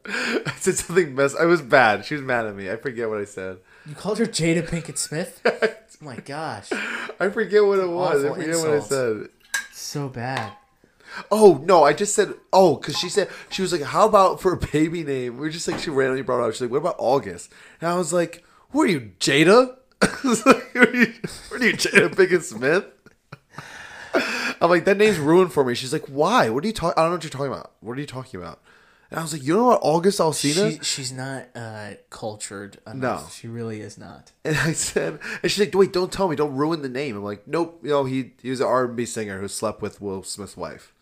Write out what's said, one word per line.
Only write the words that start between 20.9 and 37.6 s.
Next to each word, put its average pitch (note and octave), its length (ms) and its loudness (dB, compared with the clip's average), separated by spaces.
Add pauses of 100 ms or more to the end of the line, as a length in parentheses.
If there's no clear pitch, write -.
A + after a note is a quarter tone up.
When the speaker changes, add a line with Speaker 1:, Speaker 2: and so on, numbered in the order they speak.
Speaker 1:
you, A#3+ 180 4 (360)
what - 100 -8
are B3 60 2
you, E3+ 80 2
Jada E3+ 380 2
Pinkett F3+ 300 4
Smith?" C#3 440 0 (1700)
I'm E3+ 100 4
like, E3+ 160 4
"That G3 100 4
name's G#3 220 4
ruined E3 340 4
for C#3+ 120 2
me." B2 100 -2
She's A#2+ 180 -8
like, A2+ 140 -4
"Why? D3+ 440 2
What C#3 140 -2
are - 20 0
you A3+ 60 -2
talk-, E3 240 -2
I D#3+ 60 4
don't E3 80 2
know F3+ 60 -4
what D#3 80 -8
you're D3+ 60 -10
talking C3 220 -6
about. - 260 -12
What A2+ 180 -12
are C#3 40 -8
you C#3+ 80 -8
talking A#2+ 320 -12
about?" E2 200 -14 (500)
And - 80 -6
I D#3+ 40 -6
was D#3 120 -8
like, C#3+ 100 -10
"You D3 100 2
know A#3 120 4
what, A#3+ 160 6
August E3+ 380 2
Alsina?" D#3+ 520 0
Speaker 2:
She, D3+ 120 -10
she's C3 280 -6
not, C3 420 -10
uh, G#2+ 360 -12 (180)
cultured G#2 800 -12
enough. A#2+ 380 -6
Speaker 1:
No. - 60 -18
Speaker 2:
She - 180 -18
really A2+ 340 -10
is G#2 160 -16
not. - 340 -20 (120)
Speaker 1:
And D3+ 120 0
I D#3 160 0
said, D#3 460 -4 (240)
and F3 100 0
she's F#3+ 140 0
like, D3 80 -6
"Wait, F#3+ 180 4
don't F3+ 200 -2
tell F#3+ 160 0
me. D3 80 -2
Don't D3 180 0
ruin D3+ 280 0
the C3+ 60 -6
name." B2+ 280 -6
I'm G2+ 80 -8
like, G2+ 220 -8
"Nope. E3 360 -4